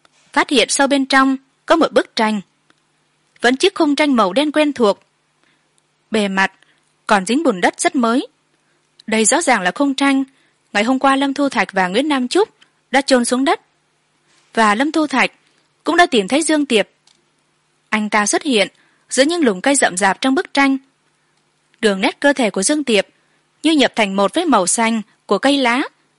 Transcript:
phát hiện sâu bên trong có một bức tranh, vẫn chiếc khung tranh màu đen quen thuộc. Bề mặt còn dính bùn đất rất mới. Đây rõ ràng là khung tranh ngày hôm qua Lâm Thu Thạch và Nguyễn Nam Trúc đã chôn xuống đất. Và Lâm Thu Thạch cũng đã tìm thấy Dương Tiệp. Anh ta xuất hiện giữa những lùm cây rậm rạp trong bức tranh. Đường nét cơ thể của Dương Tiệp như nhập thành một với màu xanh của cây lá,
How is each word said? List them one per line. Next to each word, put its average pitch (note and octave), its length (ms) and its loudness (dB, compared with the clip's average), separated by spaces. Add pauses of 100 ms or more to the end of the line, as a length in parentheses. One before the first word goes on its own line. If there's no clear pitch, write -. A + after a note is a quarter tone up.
(320)
phát D#4+ 180 0
hiện A#3 180 2
sâu C#4 180 2
bên C4+ 200 0
trong C4+ 300 2 (300)
có D#4+ 100 2
một C#4 160 0
bức - 240 -2
tranh, G#3+ 240 -2 (1000)
vẫn B3 160 2
chiếc F#4+ 180 0
khung D4 220 0
tranh D4 200 0
màu G3 160 2
đen C#4+ 200 -2
quen D4+ 200 0
thuộc. G#3 280 0 (1080)
Bề G#3+ 180 -2
mặt F#3+ 240 0 (540)
còn G3 200 0
dính C4 160 0
bùn A3 180 0
đất B3+ 200 -2
rất F4 160 -2
mới. B3 300 0 (800)
Đây A3 180 0
rõ C4+ 160 2
ràng B3 220 0
là F3+ 120 -2
khung C#4+ 200 -2
tranh C4+ 300 0 (480)
ngày G#3 120 0
hôm C4 140 0
qua C4+ 180 2
Lâm C#4 180 -2
Thu C#4+ 140 -2
Thạch G#3 240 -4
và F#3+ 160 0
Nguyễn B3 200 -2
Nam C4 200 -2
Trúc G4+ 200 0 (420)
đã C4+ 100 2
chôn B3+ 240 2
xuống B3+ 200 -2
đất. F4 160 0 (960)
Và G#3+ 200 2
Lâm C#4 180 -2
Thu D#4 140 0
Thạch A#3+ 260 -2 (520)
cũng D#4+ 120 -2
đã F4 100 6
tìm G3+ 220 0
thấy C#4+ 140 0
Dương D4+ 240 0
Tiệp. G#3 220 0 (1000)
Anh G#3+ 220 -4
ta G#3 160 0
xuất F4 160 -2
hiện A3 260 0 (420)
giữa B3+ 120 0
những E4 220 0
lùm G3 160 0
cây C#4 140 0
rậm - 220 0
rạp F#3+ 240 0
trong C4+ 140 0
bức - 200 -4
tranh. C4+ 240 2 (1000)
Đường G3+ 200 0
nét C#4 200 -4
cơ C#4+ 120 2
thể A#3+ 180 -2
của F#3+ 120 -4
Dương D4+ 220 -2
Tiệp G3+ 220 0 (560)
như D#4+ 100 0
nhập B3+ 240 2
thành G3 200 -2
một G3 180 0
với F4 100 -2
màu A3 220 2
xanh A3+ 360 -2 (240)
của G3+ 120 -2
cây C#4 200 0
lá, B3+ 240 0 (360)